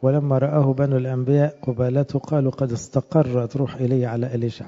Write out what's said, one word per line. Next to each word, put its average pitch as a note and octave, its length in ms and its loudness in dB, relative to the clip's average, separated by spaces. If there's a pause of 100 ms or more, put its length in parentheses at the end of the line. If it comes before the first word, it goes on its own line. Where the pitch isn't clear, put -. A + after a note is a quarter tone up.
ولما C#3 360 2
رآه C#3 340 2
بنو C#3 240 0
الأنبياء C3 680 0
قبالته C3 560 0
قالوا: C3+ 340 0
"قد B2+ 200 -2
استقرت B2 840 0
روح C3+ 200 -2
إيليا B2 320 0
على A#2+ 260 -4
إليشع"، A#2 340 -4